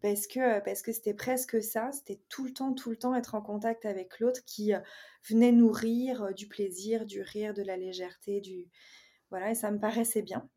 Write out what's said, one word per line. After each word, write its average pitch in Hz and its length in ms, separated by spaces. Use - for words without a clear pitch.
parce 202 240
que, 247 380
parce 196 180
que 226 100
c'était 208 220
presque 247 480
ça, 226 300
c'était 208 360
tout - 160
le 254 80
temps, 269 200
tout 247 180
le 226 60
temps 254 180
être 247 220
en 214 40
contact 220 460
avec 190 320
l'autre 254 260
qui, 208 300
euh, 196 60
venait 226 240
nourrir, 233 720
euh, 196 80
du 208 160
plaisir, 208 580
du 196 160
rire, 208 320
de 202 80
la 190 140
légèreté, 185 640
du, 185 260
voilà, 190 220
et - 20
ça 220 160
me 208 80
paraissait 226 440
bien. - 340